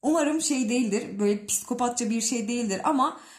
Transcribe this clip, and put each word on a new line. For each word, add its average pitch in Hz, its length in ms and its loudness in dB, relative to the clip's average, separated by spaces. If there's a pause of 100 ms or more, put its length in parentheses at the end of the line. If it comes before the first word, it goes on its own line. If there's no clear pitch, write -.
Umarım 302 380 2
şey 262 280 0
değildir, 220 500 0
böyle 208 280 2
psikopatça 240 640 -2
bir 226 100 0
şey 226 280 -2
değildir 226 360 -2
ama 254 360 2 (180)